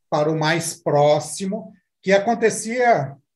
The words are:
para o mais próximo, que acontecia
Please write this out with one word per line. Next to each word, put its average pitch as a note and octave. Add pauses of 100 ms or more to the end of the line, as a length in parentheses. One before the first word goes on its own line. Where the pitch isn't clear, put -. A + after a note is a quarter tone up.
para D#3
o D#3
mais D#3+
próximo, D3+ (280)
que F#3
acontecia A3 (180)